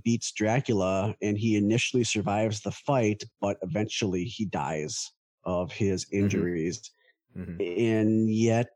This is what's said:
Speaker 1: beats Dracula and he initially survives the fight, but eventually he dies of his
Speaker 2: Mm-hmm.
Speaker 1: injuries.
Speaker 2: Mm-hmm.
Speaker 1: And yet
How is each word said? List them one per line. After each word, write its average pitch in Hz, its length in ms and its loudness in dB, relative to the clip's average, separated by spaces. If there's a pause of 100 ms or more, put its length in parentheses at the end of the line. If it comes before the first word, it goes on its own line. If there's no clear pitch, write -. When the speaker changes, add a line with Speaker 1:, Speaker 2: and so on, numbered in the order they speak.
Speaker 1:
beats 117 280 0
Dracula 98 920 0
and 104 160 0
he 107 200 2
initially 110 460 2
survives 107 580 0
the 98 100 -6
fight, 113 520 0 (180)
but 101 200 -2
eventually 92 640 -2
he 107 220 -4
dies 78 680 -6 (320)
of 90 280 -2
his 95 340 0
Speaker 2:
Mm-hmm. 98 180 -4
Speaker 1:
injuries. 87 680 0 (440)
Speaker 2:
Mm-hmm. 90 260 -8
Speaker 1:
And 110 720 2
yet 113 420 4